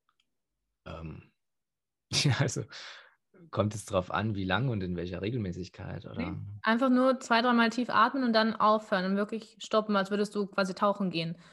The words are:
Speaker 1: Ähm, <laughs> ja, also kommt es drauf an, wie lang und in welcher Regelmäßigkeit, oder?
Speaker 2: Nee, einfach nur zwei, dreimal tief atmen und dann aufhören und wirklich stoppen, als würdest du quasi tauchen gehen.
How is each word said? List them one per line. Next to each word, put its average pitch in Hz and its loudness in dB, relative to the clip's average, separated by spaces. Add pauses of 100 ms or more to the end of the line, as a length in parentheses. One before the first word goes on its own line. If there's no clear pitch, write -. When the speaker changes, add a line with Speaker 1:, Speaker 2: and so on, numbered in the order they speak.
(840)
Speaker 1:
Ähm, 80 -14 (400)
<laughs> - -20
ja, 143 2
also 135 -2 (880)
kommt 107 0
es 104 -10
drauf 92 -2
an, 104 0
wie 98 -4
lang 104 2
und 107 -2
in 90 -4
welcher 87 -6
Regelmäßigkeit, 95 -6
oder? - -12 (140)
Speaker 2:
Nee, 101 -8 (260)
einfach 233 2
nur 254 4
zwei, 233 2
dreimal 233 4
tief 226 -4
atmen 254 4
und 233 0
dann 220 4
aufhören 214 2
und 190 0
wirklich 208 -4
stoppen, 214 0
als 190 2
würdest 208 0
du 202 -2
quasi 190 -2
tauchen 202 2
gehen. 165 -4 (160)